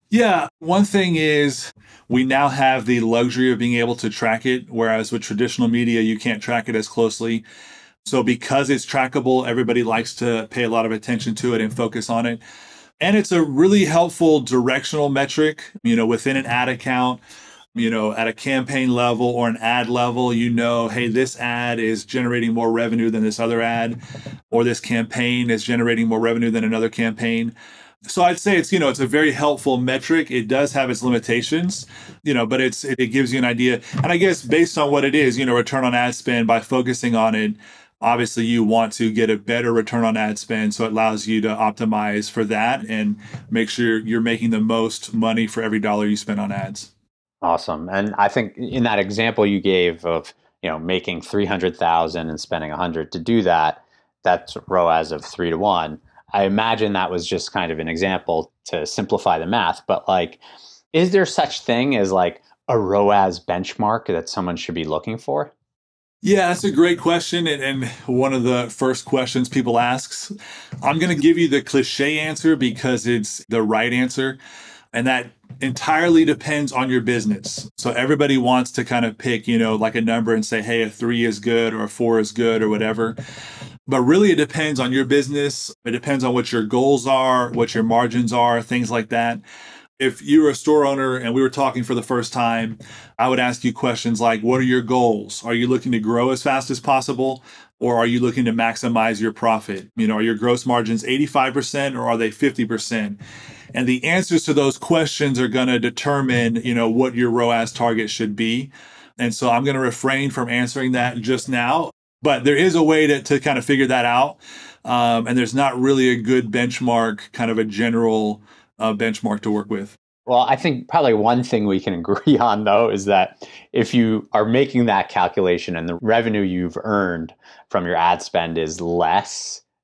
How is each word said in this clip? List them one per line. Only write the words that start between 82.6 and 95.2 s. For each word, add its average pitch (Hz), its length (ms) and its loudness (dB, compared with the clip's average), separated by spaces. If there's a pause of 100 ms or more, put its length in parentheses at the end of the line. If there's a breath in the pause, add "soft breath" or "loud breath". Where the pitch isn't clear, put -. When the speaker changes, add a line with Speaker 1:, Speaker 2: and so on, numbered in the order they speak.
Speaker 1:
or 110 60 2
whatever. 110 480 -2 (680 loud breath)
But 135 160 2
really, 180 300 6
it 160 40 2
depends 151 440 0
on 127 120 -2
your 135 120 2
business. 143 680 0 (120)
It 117 80 -4
depends 131 320 -2
on 123 100 0
what 123 160 0
your 117 140 0
goals 127 420 2
are, 131 460 2
what 117 220 0
your 113 100 0
margins 117 480 2
are, 120 300 2
things 120 280 -2
like 113 200 -4
that. 117 300 -2 (580 loud breath)
If 135 220 -2
you 151 220 6
were 151 80 4
a 135 40 0
store 151 300 4
owner 135 320 0
and 120 180 -4
we 131 60 2
were 131 80 4
talking 131 340 -2
for 123 120 -4
the 120 80 -2
first 120 300 -4
time, 117 460 -2 (400 loud breath)
I 120 100 2
would 131 120 2
ask 127 240 -2
you 123 80 0
questions 117 480 -2
like, 113 220 2
"What 127 180 2
are 131 40 0
your 127 180 2
goals? 113 640 0